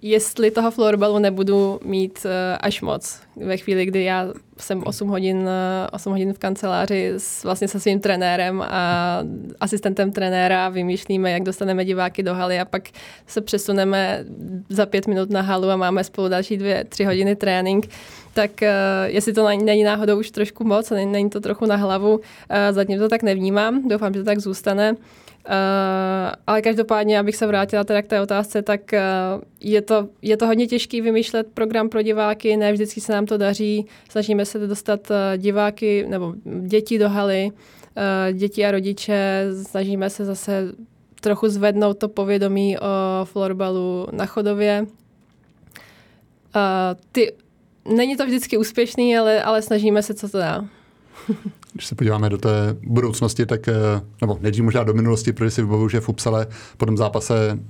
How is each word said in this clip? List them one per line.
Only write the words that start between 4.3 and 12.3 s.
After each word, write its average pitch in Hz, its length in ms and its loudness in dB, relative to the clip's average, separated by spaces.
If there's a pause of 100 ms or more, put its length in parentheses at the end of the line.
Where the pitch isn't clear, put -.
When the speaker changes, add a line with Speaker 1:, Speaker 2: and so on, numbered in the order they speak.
Speaker 1:
jsem 190 280 -6
osm - 220 -4
hodin, 190 400 0
eh, 185 440 -2
osm - 200 -6
hodin 190 200 0
v 196 60 -8
kanceláři 190 800 -2
s, - 260 -8
vlastně 185 240 -2
se 196 120 -6
svým 196 200 2
trenérem 185 640 0
a 175 560 0 (420)
asistentem 196 520 0
trenéra, 185 560 2
vymýšlíme, 185 640 -2
jak 175 120 0
dostaneme 185 420 -2
diváky 185 380 -2
do 185 120 0